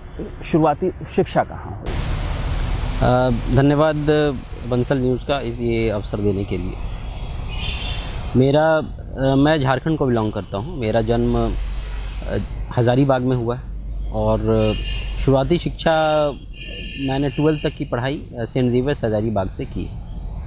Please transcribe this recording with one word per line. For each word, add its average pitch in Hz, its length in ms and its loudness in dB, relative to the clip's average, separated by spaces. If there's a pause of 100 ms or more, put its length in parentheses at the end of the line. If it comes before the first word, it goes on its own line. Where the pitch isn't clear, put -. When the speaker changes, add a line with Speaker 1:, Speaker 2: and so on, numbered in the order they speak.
(440)
Speaker 1:
शुरुआती 160 460 4 (260)
शिक्षा 156 280 2
कहाँ - 320 -8
हुई? - 180 -6 (1000)
Speaker 2:
अ, 123 360 4 (260)
धन्यवाद 147 800 4 (340)
बंसल 123 280 2
न्यूज़ 127 280 0
का 139 140 0
इस, 120 200 -6
ये 113 300 2
अवसर 104 280 -4
देने 101 260 2
के 98 140 -4
लिए। 90 140 -4 (1600)
मेरा, 151 400 4
अ, 135 580 -2
मैं 147 260 4
झारखंड 135 380 0
को 147 80 2
बिलोंग 110 260 2
करता 98 260 -6
हूँ। 147 200 -6
मेरा 113 220 2
जन्म, 120 360 2
अ, 113 160 2 (1200)
हज़ारीबाग 127 460 4
में 127 140 2
हुआ 120 200 -2
है 127 60 -8 (500)
और 110 260 2 (840)
शुरुआती 135 340 4
शिक्षा - 340 0 (1080)
मैंने 139 300 0
ट्वेल्थ 151 320 2
तक 156 80 0
की 147 140 -8
पढ़ाई, 135 380 -2 (180)
अ, 113 40 0
सेंट 127 280 2
जेवियर्स 127 320 2
हज़ारीबाग 107 460 0
से - 140 -8
की। - 260 -6 (560)